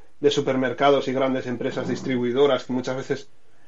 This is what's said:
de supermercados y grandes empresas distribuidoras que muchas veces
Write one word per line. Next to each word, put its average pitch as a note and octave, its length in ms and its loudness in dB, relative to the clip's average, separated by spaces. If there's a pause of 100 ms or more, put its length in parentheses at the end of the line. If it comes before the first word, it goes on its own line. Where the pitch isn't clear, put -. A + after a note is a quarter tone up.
(200)
de C#3+ 120 6
supermercados C3+ 760 2
y C3 60 -2
grandes C3 340 0
empresas B2+ 400 -4
distribuidoras B2+ 760 2
que B2+ 80 -4
muchas B2+ 240 -2
veces - 320 -6 (380)